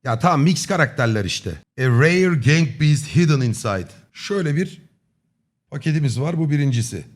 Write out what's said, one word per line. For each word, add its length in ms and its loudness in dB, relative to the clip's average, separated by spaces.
Ya 140 -2
tamam, 240 2
mix 240 2
karakterler 580 0
işte. 260 -6
A 40 -2
rare 520 4
gang 460 2
beast 260 2
hidden 240 4
inside. 480 -4
Şöyle 440 -4
bir 260 -6
paketimiz 500 -2
var, 180 -4
bu 120 -2
birincisi. 540 -2